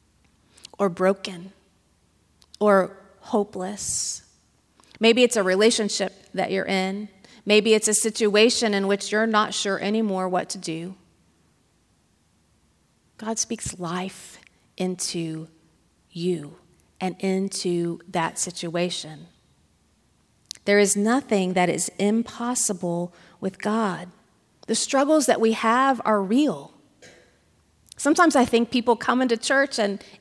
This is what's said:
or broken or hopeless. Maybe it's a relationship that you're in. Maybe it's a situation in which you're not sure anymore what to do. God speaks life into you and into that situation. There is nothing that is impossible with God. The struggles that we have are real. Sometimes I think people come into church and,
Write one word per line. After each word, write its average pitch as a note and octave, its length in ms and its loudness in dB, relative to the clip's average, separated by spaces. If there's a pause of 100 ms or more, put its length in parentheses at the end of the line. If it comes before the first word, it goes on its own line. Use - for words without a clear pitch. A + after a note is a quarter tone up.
(800)
or G3+ 100 0
broken F#3 640 -2 (1080)
or G3 360 4 (240)
hopeless. - 1000 -6 (760)
Maybe A3+ 240 6
it's A#3+ 140 2
a G#3 60 0
relationship G3+ 720 2 (200)
that F#3 180 -4
you're F#3+ 140 -2
in. G3 440 -4 (360)
Maybe G#3 300 6
it's G#3+ 140 2
a G#3+ 60 2
situation G#3+ 800 2
in G3 120 0
which G3 240 -2
you're G#3+ 160 0
not G#3+ 280 0
sure G3 260 -2
anymore G3+ 480 -2
what F3+ 220 -2
to - 80 -8
do. F3 360 -8 (2250)
God A3+ 200 -6
speaks - 400 -6
life F3+ 600 -8 (380)
into E3 720 -6 (640)
you E3 460 -6 (440)
and F#3 180 -6
into F3+ 880 -2
that E3 300 -4
situation. E3+ 880 -6 (1400)
There G3+ 140 4
is G3+ 180 4
nothing G3+ 580 0
that F3+ 140 2
is E3 300 -2
impossible G3+ 1160 -2 (280)
with F#3+ 200 -8
God. G3+ 480 -2 (580)
The A3+ 80 0
struggles C#4 520 2
that A#3 140 2
we A3+ 120 4
have A#3+ 520 2
are G#3+ 180 2
real. G3 500 0 (1300)
Sometimes D#4 340 4
I B3+ 120 4
think A#3 240 0
people A#3+ 260 2
come B3 240 0
into A#3+ 160 0
church C#4 420 0
and, G3+ 240 -2 (180)